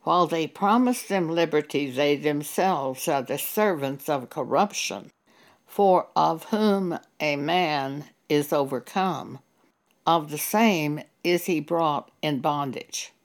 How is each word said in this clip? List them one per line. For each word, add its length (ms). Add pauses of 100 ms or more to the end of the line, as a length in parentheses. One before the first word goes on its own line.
While 220
they 220
promise 540
them 260
liberty, 600
they 280
themselves 880
are 160
the 160
servants 680
of 220
corruption. 800 (540)
For 500
of 280
whom 540 (220)
a 160
man 720 (220)
is 240
overcome, 880 (680)
of 260
the 80
same 640 (200)
is 240
he 140
brought 500 (100)
in 200
bondage. 720 (120)